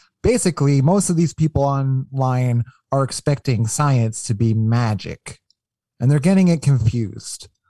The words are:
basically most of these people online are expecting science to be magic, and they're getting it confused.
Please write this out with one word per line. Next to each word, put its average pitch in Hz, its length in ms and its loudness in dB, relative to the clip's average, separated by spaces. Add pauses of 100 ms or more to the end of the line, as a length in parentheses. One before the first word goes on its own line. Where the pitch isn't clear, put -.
(220)
basically 147 580 2
most 180 300 2
of 170 60 0
these 165 180 0
people 151 280 0
online 131 1040 -2 (280)
are 135 120 0
expecting 127 600 -2
science 120 580 0
to 113 100 -4
be 113 200 0
magic, 110 840 -2 (640)
and 127 100 2
they're 147 80 2
getting 185 300 4
it 165 140 0
confused. 117 840 -2 (220)